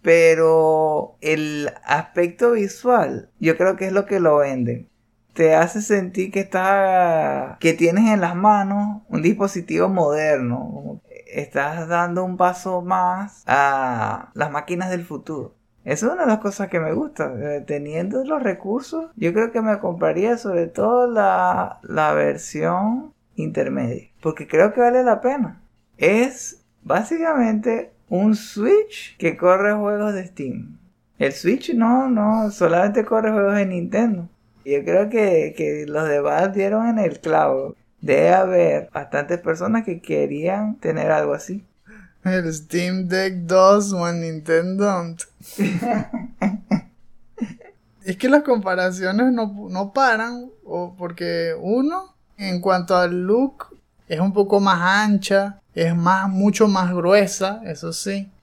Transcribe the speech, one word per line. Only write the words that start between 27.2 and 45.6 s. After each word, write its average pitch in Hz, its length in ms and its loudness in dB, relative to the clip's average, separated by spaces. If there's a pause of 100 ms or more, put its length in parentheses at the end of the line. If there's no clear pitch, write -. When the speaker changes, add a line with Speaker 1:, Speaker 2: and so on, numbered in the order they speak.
Speaker 1:
un 208 260 2
Switch 370 840 -2
que 160 200 -2
corre 190 380 4
juegos 208 400 -2
de 185 100 -6
Steam. 127 540 -12 (400)
El 135 140 0
Switch 254 420 -2
no, 247 340 2
no, 214 400 0
solamente 202 560 2
corre 220 260 0
juegos 202 240 2
de 196 120 0
Nintendo. 185 600 -2 (380)
Yo 143 180 0
creo 190 280 2
que, 175 440 2
que 151 320 -4
los 151 220 -2
de 143 100 2
Valve 156 360 0
dieron 208 320 0
en 220 100 0
el 170 220 -2
clavo. 147 560 0 (260)
Debe 156 320 4
haber 175 580 2
bastantes 147 460 -4
personas 180 480 -2
que 175 160 -8
querían 160 760 -2
tener 156 340 -2
algo 147 240 0
así. 185 280 -12 (600)
Speaker 2:
El 180 280 -2
Steam 175 560 -4
Deck 185 360 -2
dos 196 500 6
o 170 140 -2
el 170 140 -4
Nintendo. 170 960 -2 (400)
<laughs> - 2500 -6